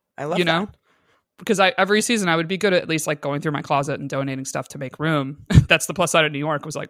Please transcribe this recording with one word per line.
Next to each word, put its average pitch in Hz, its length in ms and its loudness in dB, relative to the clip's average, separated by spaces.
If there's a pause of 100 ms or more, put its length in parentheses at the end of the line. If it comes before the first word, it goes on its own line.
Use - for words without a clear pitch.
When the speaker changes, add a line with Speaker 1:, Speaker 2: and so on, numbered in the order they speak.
(160)
Speaker 1:
I 139 80 -10
love 165 140 -4
Speaker 2:
You 175 60 2
Speaker 1:
that. 165 160 0
Speaker 2:
know? 208 80 -4 (720)
Because 196 220 0
I, 185 160 4
every 196 240 2
season 208 300 0
I 165 60 2
would 165 120 0
be 190 80 -4
good 196 160 0
at, 175 100 4
at - 60 -8
least, 160 180 -2
like, 151 140 -2
going 143 220 -4
through 156 100 -2
my 139 80 -4
closet 143 400 -2
and 143 80 -8
donating 135 380 -6
stuff 135 220 -8
to 147 100 -14
make 135 200 -12
room. 147 520 -2
<laughs> 175 180 8
That's 165 160 4
the - 80 -4
plus 175 200 0
side 160 120 6
of 151 80 -2
New 139 60 -6
York, 147 260 -4
was, 151 120 -10
like, 151 140 -10